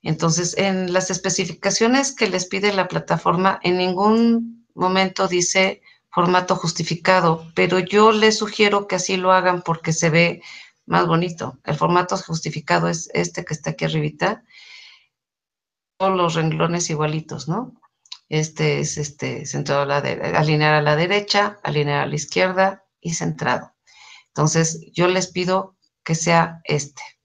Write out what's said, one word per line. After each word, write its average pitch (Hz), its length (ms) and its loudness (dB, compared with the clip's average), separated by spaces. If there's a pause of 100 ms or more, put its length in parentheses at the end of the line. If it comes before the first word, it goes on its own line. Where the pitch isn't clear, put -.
Entonces, 165 560 -2
en 185 360 0
las 185 180 0
especificaciones 196 1040 0
que 208 140 0
les 180 160 -2
pide 196 260 0
la 190 160 0
plataforma, 175 760 0
en 180 120 2
ningún 220 960 2
momento 185 540 0
dice 180 540 0 (280)
formato 180 460 2
justificado, 170 960 0
pero 185 260 2
yo 208 340 4
les 214 240 4
sugiero 202 500 0
que 185 80 -2
así 185 220 -2
lo 185 160 4
hagan 180 280 2
porque 165 300 -4
se 160 180 0
ve 170 320 2 (440)
más 175 200 2
bonito. 165 600 -2
El 151 100 -2
formato 175 400 0
justificado 170 720 -2
es 165 260 -6
este 170 300 -2
que 156 100 -10
está 160 180 -8
aquí 160 120 -8
arribita, 156 580 -4 (1600)
todos 190 180 0
los 170 180 0
renglones 165 560 -2
igualitos, 151 600 -4
¿no? 247 240 -4 (560)
Este 156 500 0
es, 151 180 -4
este, 131 480 -8
centrado 143 360 -2
a 139 40 0
la 143 160 0
de-, - 320 -4
alinear 151 420 2
a 151 60 4
la 151 140 2
derecha, 202 680 0
alinear 147 420 -2
a - 20 -2
la 139 100 -6
izquierda 185 680 0 (160)
y 170 140 -6
centrado. 156 580 -4 (540)
Entonces, 156 520 0 (140)
yo 180 160 2
les 185 180 0
pido 185 480 -2 (300)
que 160 100 0
sea 170 480 2
este. - 400 -6 (220)